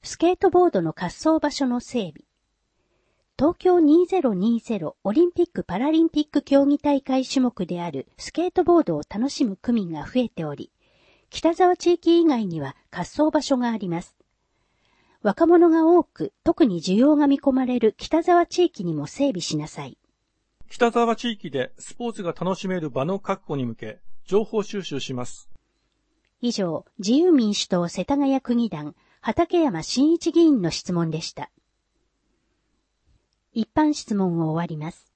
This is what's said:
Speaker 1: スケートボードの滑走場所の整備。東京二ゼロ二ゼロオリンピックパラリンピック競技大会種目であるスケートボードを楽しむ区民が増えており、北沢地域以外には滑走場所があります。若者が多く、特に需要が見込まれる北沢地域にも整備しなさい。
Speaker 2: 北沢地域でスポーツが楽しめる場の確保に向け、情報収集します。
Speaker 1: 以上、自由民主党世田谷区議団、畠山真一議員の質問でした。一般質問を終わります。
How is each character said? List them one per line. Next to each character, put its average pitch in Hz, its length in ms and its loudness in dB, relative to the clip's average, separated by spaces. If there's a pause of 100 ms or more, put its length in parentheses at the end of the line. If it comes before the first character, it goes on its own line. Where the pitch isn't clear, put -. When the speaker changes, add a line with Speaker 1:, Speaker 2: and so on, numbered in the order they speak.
Speaker 1:
ス - 160 -16
ケ 339 140 2
ー 370 60 0
ト 381 120 2
ボ 359 200 4
ー - 20 0
ド 190 100 0
の 160 160 -4
滑 175 120 -6
走 311 320 0
場 294 100 -2
所 277 160 -2
の 240 140 -2
整 190 320 -6
備。 - 100 -20 (1160)
東 311 200 2
京 359 200 4
二 330 280 6
ゼ 370 160 -2
ロ 226 100 0
二 220 280 0
ゼ 214 180 -6
ロ - 240 -8
オ 196 80 -2
リ 302 120 4
ン 349 80 2
ピ 349 120 0
ッ - 100 -2
ク 185 100 -6
パ 175 140 -6
ラ 277 140 0
リ 320 100 2
ン 330 80 2
ピ 302 120 -2
ッ 294 60 -4
ク 285 140 -2
競 277 240 4
技 285 140 2
大 285 240 0
会 262 200 -2
種 - 160 -2
目 240 280 -2
で 175 160 -6
あ 170 80 -8
る 135 160 -10 (100)
ス - 160 -18
ケ 349 140 -4
ー 349 40 -6
ト 370 120 0
ボ 339 180 4
ー - 20 0
ド 160 140 -2
を 147 100 -6
楽 233 220 -4
し - 160 -2
む 196 120 -6
区 - 160 -4
民 190 180 -2
が 151 100 -8
増 - 200 -4
え 226 80 -4
て 170 140 -8
お 147 120 -6
り、 - 160 -16 (580)
北 330 240 0
沢 359 240 4
地 349 160 2
域 339 260 2
以 330 60 4
外 233 220 2
に 160 140 -6
は 139 140 -8 (160)
滑 180 140 -8
走 302 260 0
場 294 120 0
所 269 140 0
が 247 120 -2
あ 220 80 -4
り 185 120 -6
ま 170 120 -4
す。 - 140 -20 (1040)
若 214 240 0
者 339 240 6
が 320 160 4
多 339 180 6
く、 - 300 -8 (100)
特 330 220 2
に 175 160 -2
需 185 140 0
要 285 200 6
が 294 120 4
見 277 120 2
込 285 120 0
ま 262 160 0
れ 247 120 -2
る 220 200 2
北 320 240 -2
沢 349 240 4
地 349 180 2
域 - 180 -6
に 165 120 -4
も 147 100 -6
整 285 220 -2
備 185 140 -4
し - 140 -6
な 151 120 -4
さ 143 180 -12
い。 - 140 -18 (680)
Speaker 2:
北 233 240 0
沢 233 240 0
地 233 180 -8
域 170 180 -12
で 131 260 -6
ス - 160 -20
ポ 240 160 -8
ー 220 40 -10
ツ 202 100 -12
が 170 80 -4
楽 180 240 -4
し 190 120 -10
め 185 120 -4
る 156 100 -6
場 131 160 -2
の 196 140 -4
確 - 260 -6
保 156 100 -6
に 127 120 -4
向 113 80 -8
け、 110 240 -14 (260)
情 208 180 0
報 208 200 -4
収 202 180 -8
集 147 180 -8
し 131 140 -10
ま 123 140 -8
す。 - 200 -14 (920)
Speaker 1:
以 240 100 -2
上、 175 340 -4 (120)
自 202 160 -2
由 339 180 4
民 226 220 4
主 - 140 -6
党 175 200 -2
世 180 160 -6
田 285 140 -2
谷 269 240 0
区 240 140 -2
議 233 140 0
団、 151 260 -10 (260)
畠 339 380 0
山 196 240 0
真 285 280 0
一 339 200 0
議 339 100 4
員 277 220 4
の 160 80 0
質 - 200 -8
問 170 200 -2
で 160 100 -6
し - 120 -12
た。 143 180 -14 (2000)
一 220 140 -4
般 302 220 2
質 - 180 -8
問 185 280 0
を 160 100 -2
終 156 40 -4
わ 170 120 -4
り 156 100 -10
ま 156 140 -10
す。 - 240 -20